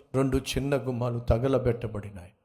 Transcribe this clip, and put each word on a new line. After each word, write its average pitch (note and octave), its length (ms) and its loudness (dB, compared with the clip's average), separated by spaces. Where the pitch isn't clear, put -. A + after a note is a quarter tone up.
రెండు C3+ 220 4
చిన్న C3+ 400 0
గుమ్మాలు B2 420 -2
తగలబెట్టబడినాయి A2+ 1120 0